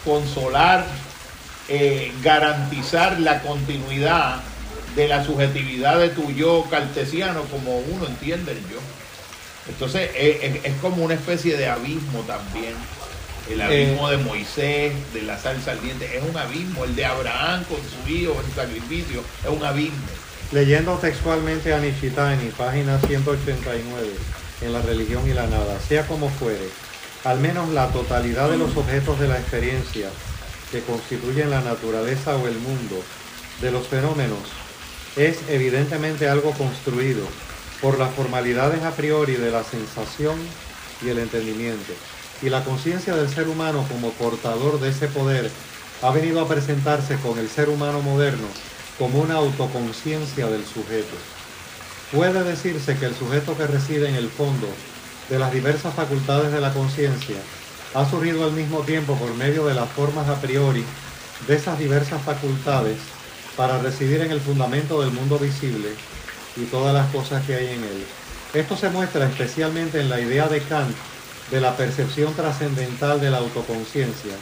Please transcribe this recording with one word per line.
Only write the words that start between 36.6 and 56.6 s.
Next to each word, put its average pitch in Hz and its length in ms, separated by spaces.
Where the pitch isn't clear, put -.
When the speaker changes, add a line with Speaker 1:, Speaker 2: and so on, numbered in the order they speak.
Speaker 2:
por 135 180
las 131 140
formalidades 127 680
a 165 80
priori 151 440
de 117 160
la 113 120
sensación 117 720
y 123 40
el 117 100
entendimiento. 110 760
Y 131 80
la 131 140
conciencia 165 520
del 147 140
ser 160 180
humano 156 420
como 120 220
portador 120 680
de 135 100
ese 143 180
poder 135 420
ha 127 100
venido 160 300
a 160 60
presentarse 143 720
con 117 220
el 110 100
ser 147 200
humano 147 320
moderno 139 460
como 135 200
una 160 160
autoconciencia 139 1120
del 107 180
sujeto. 107 500
Puede 180 320
decirse 160 540
que 135 80
el 117 100
sujeto 143 420
que 147 100
reside 143 420
en 135 60
el 117 140
fondo 131 380
de 131 100
las 131 120
diversas 143 420
facultades 143 580
de 147 100